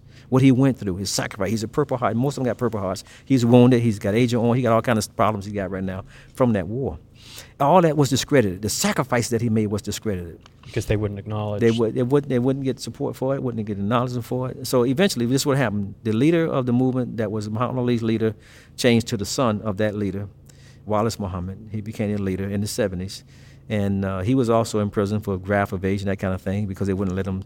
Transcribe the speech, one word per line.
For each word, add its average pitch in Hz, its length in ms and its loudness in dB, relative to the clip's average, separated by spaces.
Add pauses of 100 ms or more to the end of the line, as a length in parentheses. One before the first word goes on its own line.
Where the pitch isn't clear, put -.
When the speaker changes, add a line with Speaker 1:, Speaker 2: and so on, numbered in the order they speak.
(300)
Speaker 1:
what 127 120 4
he 131 100 8
went 127 280 4
through, 98 160 -2
his 95 160 -6
sacrifice. 107 400 -4
He's 110 120 -2
a 110 40 -6
Purple 139 300 -2
Heart. 113 180 0
Most 135 220 0
of 135 60 -2
them - 20 0
got 110 120 -2
Purple 110 220 -2
Hearts. 95 240 -4 (220)
He's 127 200 4
wounded. 123 360 8
He's 110 180 0
got 101 160 0
Agent 120 280 2
Orange. 120 140 2
He 131 60 0
got 113 100 4
all 110 80 4
kinds 110 260 0
of - 80 -16
problems 101 300 0
he 107 60 -10
got 98 180 -4
right 95 140 -6
now 92 220 -6 (280)
from 127 200 2
that 92 140 0
war. 107 300 -6 (640)
All 165 240 6
that 156 120 4
was 143 140 4
discredited. 107 540 2
The 104 60 0
sacrifice 147 600 -2
that 113 120 0
he 117 80 0
made 110 180 2
was 101 160 -4
discredited. 92 560 -6 (240)
Speaker 2:
Because - 240 -6
they 107 100 0
wouldn't 104 220 -4
acknowledge. 107 420 -4
Speaker 1:
They 117 100 6
would, 113 220 2
they 127 100 0
wouldn't, 139 260 0
they 127 100 2
wouldn't 135 260 0
get 123 140 -4
support 120 360 -6
for 135 200 -2
it, 139 80 -6
wouldn't 113 220 -4
get 104 120 -6
acknowledgement 123 480 -2
for 127 240 -4
it. 131 160 -12
So 123 200 4
eventually, 131 420 2
this 131 160 0
is - 20 -2
what 139 120 2
happened. 104 360 -2 (100)
The 110 100 0
leader 160 340 4
of 131 180 -2
the 123 80 0
movement 123 440 0
that 107 140 -2
was 107 180 -4
Muhammad 117 280 -2
Ali's 123 240 0
leader 110 320 0 (420)
changed 117 320 2
to 120 100 -4
the 98 80 -4
son 110 360 -2
of 104 160 -4
that 104 180 0
leader, 101 320 -4 (580)
Wallace 107 340 -2
Muhammad. 95 520 -8
He 107 100 -6
became 104 340 -4
a - 20 -4
leader 95 320 -4
in 101 120 -2
the 107 60 -2
seventies. 95 560 -4 (440)
And, 98 360 0
uh, 95 180 -2
he 113 120 0
was 127 160 2
also 113 300 2
in 104 100 0
prison 104 300 0
for 98 180 -4
graft 101 360 0
evasion, 98 340 -2
that 95 100 -2
kind 95 160 -2
of 90 80 -6
thing, 101 240 -4
because 95 220 -4
they 98 60 0
wouldn't 92 220 -2
let 95 120 -4
him. 95 180 -6